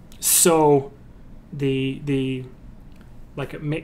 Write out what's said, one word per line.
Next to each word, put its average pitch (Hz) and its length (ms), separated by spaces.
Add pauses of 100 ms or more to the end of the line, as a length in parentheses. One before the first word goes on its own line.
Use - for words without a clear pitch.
(200)
sew 151 720 (600)
the, 135 540
the, 131 380 (920)
like, 139 240
ma-, 151 240